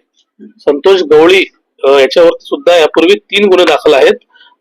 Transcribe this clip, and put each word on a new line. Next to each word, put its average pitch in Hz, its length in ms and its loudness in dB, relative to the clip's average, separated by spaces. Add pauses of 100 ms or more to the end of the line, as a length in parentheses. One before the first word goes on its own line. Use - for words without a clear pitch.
(420)
संतोष 180 600 -2
गवळी, 160 440 2 (380)
अ, 135 60 2
याच्यावरती 139 560 0
सुद्धा 165 320 -2
यापूर्वी 165 420 -2
तीन 202 260 -4
गुन्हे 180 200 0
दाखल 151 280 -2
आहेत 143 200 0 (480)